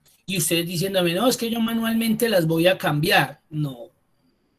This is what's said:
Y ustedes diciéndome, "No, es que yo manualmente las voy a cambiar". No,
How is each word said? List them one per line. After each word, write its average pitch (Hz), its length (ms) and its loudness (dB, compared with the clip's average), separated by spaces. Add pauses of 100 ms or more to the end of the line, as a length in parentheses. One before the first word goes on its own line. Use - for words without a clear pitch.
(280)
Y 190 100 -4
ustedes 170 300 0
diciéndome, 180 480 0
"No, 220 120 0
es 247 80 0
que 233 140 -4
yo 233 100 -4
manualmente 226 680 0
las 185 160 2
voy 165 220 2
a 185 100 2
cambiar". 156 720 0
No, 151 400 -6 (680)